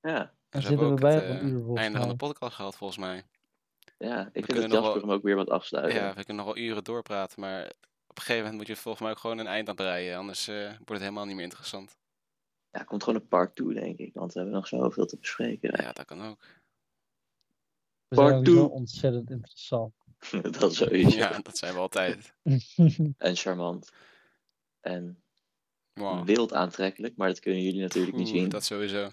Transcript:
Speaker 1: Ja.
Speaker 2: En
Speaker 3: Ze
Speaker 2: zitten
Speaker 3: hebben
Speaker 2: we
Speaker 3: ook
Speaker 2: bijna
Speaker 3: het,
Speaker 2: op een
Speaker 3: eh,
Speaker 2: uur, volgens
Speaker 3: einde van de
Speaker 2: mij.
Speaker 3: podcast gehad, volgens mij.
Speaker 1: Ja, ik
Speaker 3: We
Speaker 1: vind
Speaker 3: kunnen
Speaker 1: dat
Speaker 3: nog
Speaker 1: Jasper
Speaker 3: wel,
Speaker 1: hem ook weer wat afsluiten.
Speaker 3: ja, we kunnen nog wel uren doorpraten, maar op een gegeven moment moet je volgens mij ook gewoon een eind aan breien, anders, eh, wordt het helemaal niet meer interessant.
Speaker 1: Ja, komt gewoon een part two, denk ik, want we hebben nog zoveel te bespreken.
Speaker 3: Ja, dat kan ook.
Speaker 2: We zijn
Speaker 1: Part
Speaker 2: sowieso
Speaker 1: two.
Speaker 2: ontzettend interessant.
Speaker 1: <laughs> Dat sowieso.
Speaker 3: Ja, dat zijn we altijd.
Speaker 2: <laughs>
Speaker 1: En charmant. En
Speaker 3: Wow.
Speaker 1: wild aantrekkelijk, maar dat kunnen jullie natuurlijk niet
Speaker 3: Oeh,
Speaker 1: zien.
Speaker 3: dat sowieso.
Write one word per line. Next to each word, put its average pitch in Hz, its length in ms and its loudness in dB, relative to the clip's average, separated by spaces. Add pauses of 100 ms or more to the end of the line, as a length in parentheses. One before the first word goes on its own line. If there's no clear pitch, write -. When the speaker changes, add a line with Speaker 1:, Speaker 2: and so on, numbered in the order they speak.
Speaker 1:
Ja. 156 340 -4 (140)
Speaker 2:
En 139 140 -4
Speaker 3:
Ze - 60 -4
Speaker 2:
zitten - 0 -
Speaker 3:
hebben 147 180 4
Speaker 2:
we 139 60 4
Speaker 3:
ook 139 80 2
Speaker 2:
bijna 151 220 6
Speaker 3:
het, 92 80 -4
Speaker 2:
op 135 100 -4
een 139 60 -2
Speaker 3:
eh, 135 60 0
Speaker 2:
uur, 127 100 -2
volgens 117 180 -2
Speaker 3:
einde 107 180 -2
van 123 100 0
de 123 80 -4
Speaker 2:
mij. 139 120 -4
Speaker 3:
podcast 127 280 -8
gehad, 98 200 -10
volgens 98 220 -10
mij. 92 260 -8 (720)
Speaker 1:
Ja, 113 220 -4
ik 98 60 -6
Speaker 3:
We - 60 -20
Speaker 1:
vind 107 140 -6
Speaker 3:
kunnen 117 160 0
Speaker 1:
dat 113 80 -2
Speaker 3:
nog 110 120 6
Speaker 1:
Jasper 107 180 2
Speaker 3:
wel, 104 80 -6
Speaker 1:
hem 101 100 2
ook 101 40 -4
weer 101 140 4
wat 95 140 0
afsluiten. 90 500 0
Speaker 3:
ja, 98 140 -4
we 98 100 -12
kunnen 104 200 -8
nog 104 100 -6
wel 117 100 -6
uren 107 200 -4
doorpraten, 104 560 -8
maar 95 240 -8 (420)
op - 100 -20
een - 60 -14
gegeven 120 200 -2
moment 110 140 -6
moet 107 100 -10
je 110 100 -10
volgens 113 260 -10
mij 110 100 -4
ook 107 60 -10
gewoon 113 200 -6
een 113 80 -8
eind 107 220 -4
aan 104 60 -8
breien, 90 440 -4
anders, 98 300 -8
eh, 104 180 -8
wordt 107 220 -16
het 104 120 -6
helemaal 101 240 -8
niet 98 100 -8
meer 92 100 -8
interessant. 98 520 -14 (760)
Speaker 1:
Ja, - 140 -10
komt - 180 -8
gewoon 113 180 0
een - 80 -20
part 90 280 2
two, - 160 -4
denk 95 260 -6
ik, - 160 -14
want - 180 -8
we - 60 -8
hebben 98 200 -4
nog 92 100 -6
zoveel - 380 0
te - 120 -12
bespreken. - 640 -4
Speaker 3:
Ja, 62 100 -8
dat - 120 -12
kan 82 180 -14
ook. 110 180 -14 (1700)
Speaker 2:
We 131 80 2
zijn 143 140 12
Speaker 1:
Part 131 160 6
Speaker 2:
sowieso 175 200 12
Speaker 1:
two. - 80 -2
Speaker 2:
ontzettend 120 560 -2
interessant. 113 640 -6 (360)
Speaker 1:
<laughs> 95 280 -4
Dat 92 160 6
sowieso. 92 420 6
Speaker 3:
Ja, 104 240 0
dat - 180 -12
zijn 92 160 -6
we 90 60 -4
altijd. 92 540 -4 (420)
Speaker 2:
<laughs> 160 420 6
Speaker 1:
En 92 180 0
charmant. 90 560 -4 (880)
En 90 420 -8 (680)
Speaker 3:
Wow. 92 340 -4
Speaker 1:
wild 110 260 4
aantrekkelijk, 95 640 -2
maar 95 120 0
dat 90 120 -2
kunnen 92 220 0
jullie 95 180 0
natuurlijk 92 360 -2
niet 92 120 -2
Speaker 3:
Oeh, - 80 -2
Speaker 1:
zien. 92 120 2
Speaker 3:
dat 104 160 -4
sowieso. 101 480 -4